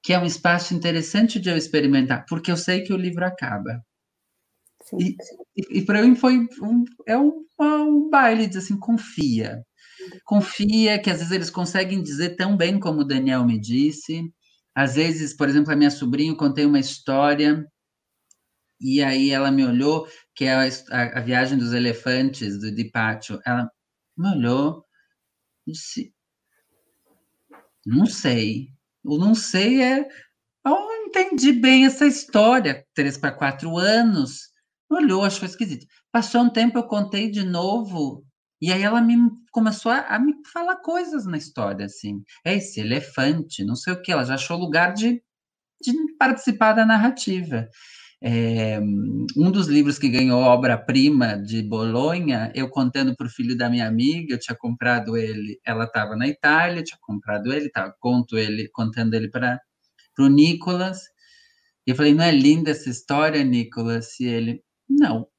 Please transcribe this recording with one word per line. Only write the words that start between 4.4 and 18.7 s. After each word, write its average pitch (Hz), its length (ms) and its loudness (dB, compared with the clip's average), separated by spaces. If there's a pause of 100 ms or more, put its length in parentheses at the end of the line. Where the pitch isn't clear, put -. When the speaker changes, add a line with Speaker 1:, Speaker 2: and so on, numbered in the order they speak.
Speaker 2:
Sim. - 140 -10
Speaker 1:
E, 185 180 -2 (400)
e, - 240 -6
e 196 40 -8
pra 208 180 2
mim 247 120 8
foi 254 240 4 (220)
um, 233 240 0 (220)
é 220 100 0
um, 302 280 2 (160)
um 302 500 2
baile, 226 360 4
diz 190 120 -6
assim, 196 200 -6
"Confia. 120 840 -2 (640)
Confia 208 760 2
que 202 100 -2
às 170 80 -2
vezes 170 140 -4
eles 180 180 -4
conseguem 190 520 -2
dizer 156 340 -6
tão 196 200 0
bem 185 240 0
como 160 220 -2
o - 20 2
Daniel 131 420 0
me 117 140 2
disse." 147 640 -2 (520)
Às 131 220 0
vezes, 156 400 -2
por 139 120 0
exemplo, 147 240 2
a 143 40 2
minha 147 140 4
sobrinha, 143 420 -2
eu 151 40 -4
contei 147 300 0
uma 143 140 4
história, 147 840 0 (1120)